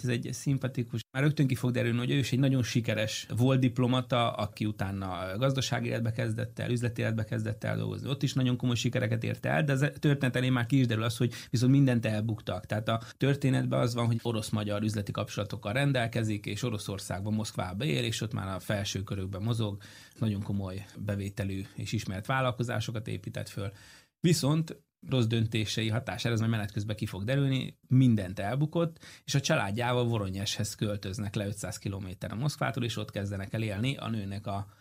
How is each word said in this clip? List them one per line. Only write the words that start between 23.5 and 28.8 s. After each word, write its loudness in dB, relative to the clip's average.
Viszont 2
rossz 4
döntései 0
hatására, 0
ez 2
majd 2
menet -2
közben -4
ki -4
fog -6
derülni, 0
mindent 6
elbukott, 0